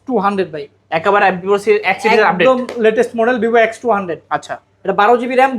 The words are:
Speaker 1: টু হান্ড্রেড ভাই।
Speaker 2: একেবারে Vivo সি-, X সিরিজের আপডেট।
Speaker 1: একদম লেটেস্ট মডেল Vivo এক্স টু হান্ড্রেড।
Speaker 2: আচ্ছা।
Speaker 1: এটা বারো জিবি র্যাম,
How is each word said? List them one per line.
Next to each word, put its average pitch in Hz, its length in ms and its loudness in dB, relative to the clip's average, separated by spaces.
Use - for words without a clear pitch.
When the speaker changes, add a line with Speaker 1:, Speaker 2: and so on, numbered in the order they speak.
Speaker 1:
টু 254 100 -2
হান্ড্রেড 190 340 -2
ভাই। 147 160 -12
Speaker 2:
একেবারে 196 360 0
Vivo 190 320 0
সি-, 208 240 0
X 196 80 -10
সিরিজের 220 240 2
আপডেট। 202 220 2
Speaker 1:
একদম 247 180 2
লেটেস্ট 233 380 2
মডেল 233 280 0
Vivo 226 120 0
এক্স 226 240 2
টু 247 120 -4
হান্ড্রেড। 190 280 -4
Speaker 2:
আচ্ছা। 147 300 -6
Speaker 1:
এটা 190 100 -2
বারো 208 240 4
জিবি 247 180 -6
র্যাম, 262 240 4